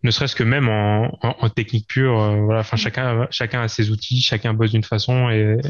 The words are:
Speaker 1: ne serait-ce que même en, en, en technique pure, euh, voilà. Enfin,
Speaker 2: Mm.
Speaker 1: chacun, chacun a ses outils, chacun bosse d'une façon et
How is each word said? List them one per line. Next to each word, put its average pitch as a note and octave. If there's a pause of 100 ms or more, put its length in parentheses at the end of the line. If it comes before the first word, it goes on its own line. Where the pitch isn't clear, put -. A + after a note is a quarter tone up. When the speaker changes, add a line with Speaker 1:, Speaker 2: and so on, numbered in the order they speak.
Speaker 1:
ne B2
serait-ce C3
que B2
même B2+
en, G#2+ (160)
en, A2+
en A#2
technique A2
pure, C3
euh, G#2
voilà. A2
Enfin, G#2+
Speaker 2:
Mm. A2
Speaker 1:
chacun, A#2+
chacun B2
a A#2
ses G#2+
outils, B2+
chacun A2+
bosse A2
d'une A2
façon B2
et G#2+ (120)